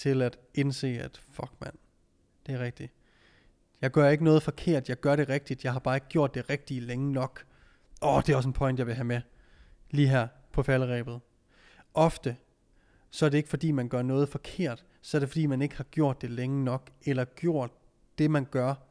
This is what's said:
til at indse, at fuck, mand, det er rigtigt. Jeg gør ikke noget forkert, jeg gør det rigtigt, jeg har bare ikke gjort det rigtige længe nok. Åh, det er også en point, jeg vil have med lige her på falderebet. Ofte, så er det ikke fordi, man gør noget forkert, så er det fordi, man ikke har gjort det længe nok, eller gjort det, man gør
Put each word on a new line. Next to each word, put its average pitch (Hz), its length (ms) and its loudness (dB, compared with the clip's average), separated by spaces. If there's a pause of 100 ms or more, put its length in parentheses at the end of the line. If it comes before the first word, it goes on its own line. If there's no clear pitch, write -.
til 131 220 0
at 123 160 -4 (160)
indse, 139 320 -2
at 127 440 -8
fuck, - 300 -14
mand, - 140 -12 (720)
det 139 80 -8
er 127 40 -6
rigtigt. 123 340 -10 (880)
Jeg 135 100 0
gør 147 180 6
ikke 151 160 4
noget 156 180 8
forkert, 147 460 -2
jeg 123 120 -6
gør 143 160 2
det 147 120 0
rigtigt, 135 360 -6
jeg 127 80 -2
har 127 60 -4
bare 127 180 0
ikke 135 120 -6
gjort 143 260 2
det 123 160 -6
rigtige 139 300 -6
længe 123 320 -4
nok. 131 340 -6 (560)
Åh, 143 200 4
det 151 100 2
er 135 40 6
også 131 120 2
en 131 40 -2
point, 131 260 0
jeg 123 80 -2
vil 117 80 -4
have 127 100 -4
med 120 160 -2 (680)
lige 143 180 4
her 127 200 2 (240)
på 139 100 2
falderebet. 123 580 0 (760)
Ofte, 156 420 2 (760)
så - 160 0
er 147 40 4
det 143 80 2
ikke 151 100 -2
fordi, 160 240 -2
man 123 160 -2
gør 123 140 -2
noget 135 260 2
forkert, - 580 -8 (140)
så - 160 -4
er - 20 2
det 139 100 0
fordi, 156 180 0
man 135 160 0
ikke 143 140 -4
har 135 80 -10
gjort 143 380 -2
det 123 80 -8
længe 131 340 -4
nok, 127 260 -4 (120)
eller 127 220 -2
gjort 143 460 -4 (480)
det, 151 120 4
man 147 140 0
gør 127 300 -2 (160)